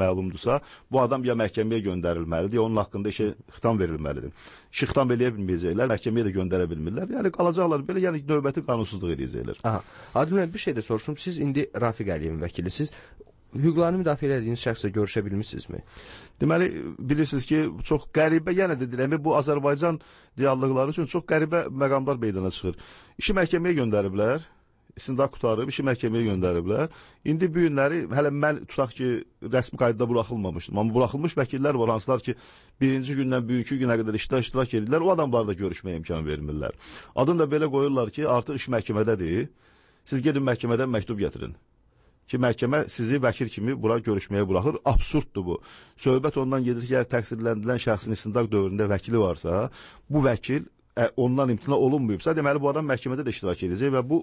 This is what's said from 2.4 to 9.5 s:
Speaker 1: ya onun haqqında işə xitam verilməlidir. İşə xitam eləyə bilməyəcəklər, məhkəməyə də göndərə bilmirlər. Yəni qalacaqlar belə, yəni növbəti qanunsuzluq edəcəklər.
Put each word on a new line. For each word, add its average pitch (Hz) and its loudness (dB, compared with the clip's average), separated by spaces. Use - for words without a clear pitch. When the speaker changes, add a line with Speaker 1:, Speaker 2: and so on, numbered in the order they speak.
Speaker 1:
ya 110 4
onun 110 2
haqqında 101 -4
işə 107 0
xitam 113 2
verilməlidir. 73 -2
İşə - -2
xitam 127 2
eləyə 120 2
bilməyəcəklər, 92 0
məhkəməyə 113 0
də 92 -2
göndərə 90 0
bilmirlər. 87 -6
Yəni 196 -2
qalacaqlar 170 2
belə, 185 -2
yəni 156 -2
növbəti 143 0
qanunsuzluq 98 -2
edəcəklər. 60 -6